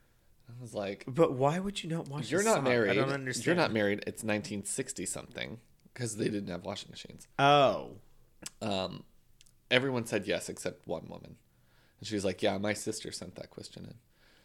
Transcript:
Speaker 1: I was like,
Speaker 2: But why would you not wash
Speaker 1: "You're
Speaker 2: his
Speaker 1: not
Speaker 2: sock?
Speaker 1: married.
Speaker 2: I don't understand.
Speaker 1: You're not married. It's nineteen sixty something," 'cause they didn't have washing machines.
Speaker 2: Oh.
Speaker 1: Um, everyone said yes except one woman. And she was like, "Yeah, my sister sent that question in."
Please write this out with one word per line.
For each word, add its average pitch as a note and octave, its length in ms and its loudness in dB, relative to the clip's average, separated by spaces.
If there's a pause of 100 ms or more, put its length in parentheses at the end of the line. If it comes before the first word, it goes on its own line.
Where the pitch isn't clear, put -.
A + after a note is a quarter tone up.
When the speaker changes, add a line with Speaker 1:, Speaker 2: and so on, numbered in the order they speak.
(500)
Speaker 1:
I A#2+ 100 -16
was A#2+ 140 -14
like, G2+ 340 -4
Speaker 2:
But C#3+ 260 4
why C#3 260 2
would G3 240 -4
you E3+ 80 -8
not E3 180 -4
wash C3+ 220 -6
Speaker 1:
"You're D#3+ 80 4
Speaker 2:
his G#3 80 4
Speaker 1:
not A3 80 6
Speaker 2:
sock? C#3+ 80 2
Speaker 1:
married. A#2+ 260 4
Speaker 2:
I - 60 4
don't C3+ 160 4
understand. C3 340 -4
Speaker 1:
You're E3 100 4
not D3 160 4
married. G#2 360 2
It's - 160 -6
nineteen G#2 420 -2
sixty - 400 -4
something," - 540 -8 (340)
'cause A2+ 240 -6
they A2 120 0
didn't G2+ 200 -4
have F2 160 -8
washing G2 240 -8
machines. - 380 -18 (100)
Speaker 2:
Oh. C3 540 6 (720)
Speaker 1:
Um, F#2+ 400 -2 (640)
everyone B2+ 380 2
said G2+ 180 0
yes F#2 240 -2
except - 380 -8
one - 200 -6
woman. - 280 -16 (640)
And G2+ 80 -12
she G#2+ 80 -2
was G2 100 0
like, F#2 160 0
"Yeah, G#2+ 160 4
my G#2 160 0
sister - 380 -6
sent - 240 -12
that - 160 -14
question - 340 -14
in." G#2+ 100 -14 (480)